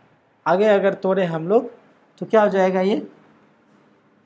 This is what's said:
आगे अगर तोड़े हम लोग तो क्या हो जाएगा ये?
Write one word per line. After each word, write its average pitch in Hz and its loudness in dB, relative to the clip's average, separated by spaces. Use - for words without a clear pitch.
आगे 185 2
अगर 196 2
तोड़े 190 -2
हम 165 -6
लोग 240 0
तो - -12
क्या 220 2
हो 208 2
जाएगा 190 0
ये? 202 -2